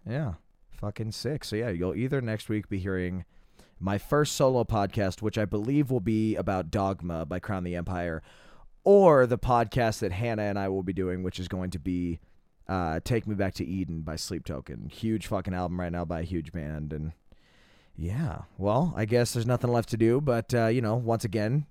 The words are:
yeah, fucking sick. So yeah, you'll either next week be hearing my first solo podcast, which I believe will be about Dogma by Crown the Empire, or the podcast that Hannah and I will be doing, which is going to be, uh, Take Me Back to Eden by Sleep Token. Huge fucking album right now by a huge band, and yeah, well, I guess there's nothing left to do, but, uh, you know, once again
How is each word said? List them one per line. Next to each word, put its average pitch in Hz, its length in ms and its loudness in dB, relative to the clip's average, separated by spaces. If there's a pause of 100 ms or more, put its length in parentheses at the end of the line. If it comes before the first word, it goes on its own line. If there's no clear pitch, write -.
yeah, 123 260 -4 (360)
fucking 107 440 -6
sick. - 300 -4
So - 120 -6
yeah, 113 140 -2
you'll 90 260 -2
either 131 260 -2
next 110 280 -6
week 107 200 -2
be 101 80 -4
hearing 92 480 -2 (540)
my 95 180 -2
first 147 380 0
solo 131 280 4
podcast, 101 600 0
which 107 160 0
I 107 60 2
believe 120 440 0
will 127 120 2
be 110 340 2
about 92 340 -2
Dogma 90 560 -2
by 87 140 -6
Crown 92 240 -4
the 87 120 -4
Empire, 87 460 -4 (600)
or 180 420 10
the 120 140 0
podcast 120 600 2
that 101 120 -2
Hannah 107 320 -2
and 101 160 -2
I 98 100 -2
will 95 140 0
be 92 100 -2
doing, 90 300 -2
which 92 160 -6
is 90 80 -4
going 92 240 -4
to 92 80 -6
be, 87 400 -2 (500)
uh, 87 340 0
Take 117 240 -2
Me 107 80 -2
Back 95 200 -2
to 95 100 -4
Eden 87 360 -4
by 78 160 -8
Sleep - 280 -8
Token. 65 440 -10
Huge 110 380 -4
fucking 95 280 -4
album 90 240 -2
right 87 120 -4
now 87 140 -2
by 82 160 -4
a - 40 -2
huge 82 260 -4
band, 76 420 -6
and 76 180 -6 (840)
yeah, 95 480 -4 (140)
well, 120 380 2
I 110 100 0
guess 120 280 2
there's 117 140 0
nothing 120 240 2
left 120 180 2
to - 80 -2
do, 113 240 6
but, 117 320 0
uh, 113 140 4
you 120 140 2
know, 113 140 0
once 113 300 0
again 110 460 0